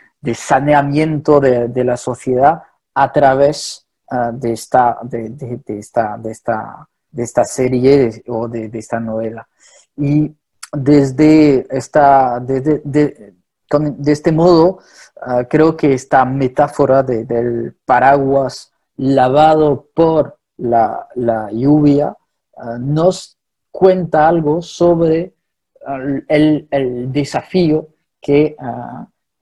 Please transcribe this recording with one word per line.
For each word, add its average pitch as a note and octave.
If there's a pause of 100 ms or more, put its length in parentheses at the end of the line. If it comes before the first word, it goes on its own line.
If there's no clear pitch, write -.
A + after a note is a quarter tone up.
(200)
de A#2
saneamiento D3
de, B2
de B2
la B2
sociedad C3 (320)
a C3+
través, C#3 (240)
ah, A#2+
de A#2
esta, A#2+
de, A#2
de, B2
de G#2
esta, G#2+
de A2+
esta, A2 (220)
de A#2
esta A#2
serie B2+
o A#2
de, A2+
de A2+
esta A#2
novela. A2+ (500)
Y D3 (420)
desde C#3+
esta, C3+
desde, C3+
de, C#3 (340)
con, D3
de C#3+
este D3
modo, E3+ (420)
ah, B2
creo D#3+
que C#3+
esta C3
metáfora C3+
de, B2
del A#2+ (100)
paraguas C3+ (260)
lavado C#3
por D#3+ (180)
la, A#2
la A2+
lluvia, C#3+ (400)
ah, A#2+
nos D3+ (320)
cuenta F3
algo E3
sobre, E3+ (500)
ah, C3+ (280)
el, D3+
el B2+
desafío D#3 (300)
que, D3+
ah, A#2+ (340)